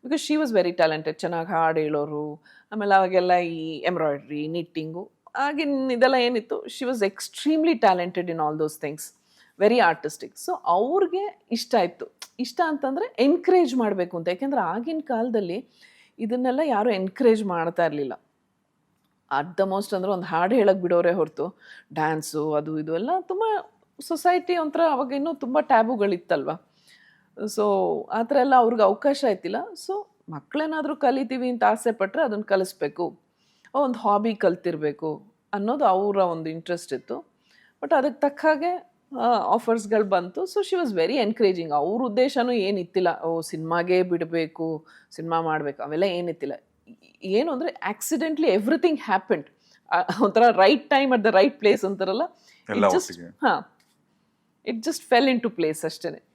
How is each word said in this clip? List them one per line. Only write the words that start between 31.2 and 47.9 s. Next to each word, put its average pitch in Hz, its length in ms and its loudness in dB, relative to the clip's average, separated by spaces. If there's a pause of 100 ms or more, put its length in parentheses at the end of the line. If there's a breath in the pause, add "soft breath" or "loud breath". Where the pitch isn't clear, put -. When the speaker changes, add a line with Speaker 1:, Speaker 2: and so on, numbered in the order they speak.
Speaker 1:
ಅಂತ 233 140 -2
ಆಸೆ 220 280 2
ಪಟ್ರೆ 220 320 -2
ಅದನ್ನ 214 180 -2
ಕಲಿಸ್ಬೇಕು, 175 800 -4 (540 soft breath)
ಒಂದ್ 262 240 0
ಹಾಬಿ 208 380 0
ಕಲ್ತಿರ್ಬೇಕು 160 880 -2 (300)
ಅನ್ನೋದು 233 320 -2
ಅವ್ರ 196 320 2
ಒಂದು 165 320 0
ಇಂಟ್ರೆಸ್ಟ್ 165 440 -8
ಇತ್ತು. 220 320 -8 (580 soft breath)
But 320 120 2
ಅದಕ್ಕೆ 269 260 0
ತಕ್ಕ 285 200 -2
ಹಾಗೆ, 311 500 0 (280)
ಆ, 233 340 2
ಆಫರ್ಸ್‌ಗಳು 226 500 0
ಬಂತು. 190 400 -2
So 370 100 -8
she 381 300 -2
was 220 140 -2
very 214 280 2
encouraging. 190 440 0
ಅವ್ರ 160 320 0
ಉದ್ದೇಶನೂ 247 500 0
ಏನಿತ್ತಿಲ್ಲ, 190 720 0
"ಓ, 165 200 -2
ಸಿನಿಮಾಗೆ 170 600 0
ಬಿಡ್ಬೇಕು, 165 840 -4 (260 soft breath)
ಸಿನಿಮಾ 165 300 -4
ಮಾಡ್ಬೇಕು," 151 420 -4
ಅವೆಲ್ಲ 156 200 -2
ಏನಿತ್ತಿಲ್ಲ. 170 500 -4 (720)
ಏನು 226 280 0
ಅಂದ್ರೆ 277 300 -6 (100)